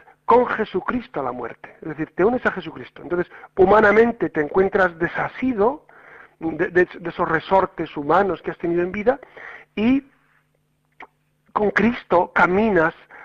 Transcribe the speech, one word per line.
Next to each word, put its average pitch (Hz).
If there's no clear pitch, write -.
con 240
Jesucristo 202
a 139
la 127
muerte. -
Es 160
decir, 151
te 170
unes 240
a 208
Jesucristo. 156
Entonces, 170
humanamente 208
te 156
encuentras 185
desasido 208
de, 165
de, 180
de 170
esos 170
resortes 165
humanos 160
que 175
has 160
tenido 175
en 180
vida 208
y 254
con 208
Cristo 208
caminas 180